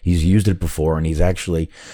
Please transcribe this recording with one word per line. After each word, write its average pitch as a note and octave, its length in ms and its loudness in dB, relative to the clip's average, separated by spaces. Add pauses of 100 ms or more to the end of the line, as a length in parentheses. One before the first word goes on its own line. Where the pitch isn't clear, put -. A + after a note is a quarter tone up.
He's E2+ 240 0
used G2 220 4
it F#2 120 0
before, D#2 380 -2
and D#2+ 80 -2
he's D#2+ 160 0
actually, F2 480 -2 (240)